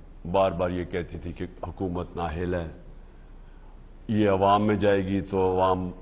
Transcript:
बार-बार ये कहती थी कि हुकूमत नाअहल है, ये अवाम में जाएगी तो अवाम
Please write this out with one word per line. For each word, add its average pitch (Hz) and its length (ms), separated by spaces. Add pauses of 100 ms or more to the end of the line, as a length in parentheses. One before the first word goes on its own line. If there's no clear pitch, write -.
(260)
बार-बार 90 440
ये 87 140
कहती 85 340
थी 85 140
कि 90 120
हुकूमत 87 720
नाअहल 87 380
है, 82 160 (1400)
ये 107 160
अवाम 98 360
में 107 160
जाएगी 98 420
तो 92 320
अवाम 92 500